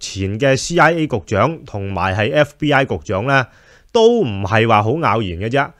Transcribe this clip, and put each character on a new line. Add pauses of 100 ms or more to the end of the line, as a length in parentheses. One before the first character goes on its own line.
前
嘅
C
I
A
局
長
同
埋
係
F
B
I
局
長
呢， (460)
都
唔
係
話
好
咬
弦
嘅
啫。